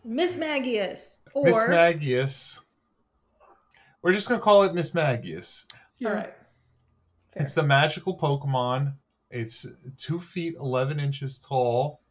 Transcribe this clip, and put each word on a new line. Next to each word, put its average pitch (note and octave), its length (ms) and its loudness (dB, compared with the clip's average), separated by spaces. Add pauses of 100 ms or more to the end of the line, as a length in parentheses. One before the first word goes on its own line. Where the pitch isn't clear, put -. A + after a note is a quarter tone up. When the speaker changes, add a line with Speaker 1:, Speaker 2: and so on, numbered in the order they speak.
Speaker 1:
Mismagius. C4 1080 -4 (160)
Or F#3 140 2
Speaker 2:
Mismagius. E3 1120 2 (1400)
We're F3+ 100 4
just G3+ 160 2
gonna - 120 0
call G3+ 240 8
it F3 80 2
Mismagius. C3 920 -2 (320)
Speaker 3:
Yeah. A#3 100 -6
Speaker 1:
All - 80 -2
right. - 80 -6 (1080)
Fair. E3 100 -6
Speaker 2:
It's C#3 120 -2
the D#3+ 80 2
magical D3+ 540 2
Pokemon. C#3 800 -2 (360)
It's - 360 -6 (300)
two E3+ 240 -4
feet E3 400 -8
eleven C3+ 400 -2
inches C#3 400 -6
tall, B2+ 600 0 (100)